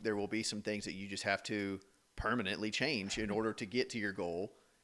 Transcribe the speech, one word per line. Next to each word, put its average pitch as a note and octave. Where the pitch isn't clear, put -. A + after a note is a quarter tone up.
there G#2
will G2+
be A2
some G#2
things G#2
that E2+
you G2
just G2
have G2+
to G2
permanently G#2+
change A2
in G#2+
order A2
to A#2
get B2
to B2+
your G2+
goal F2+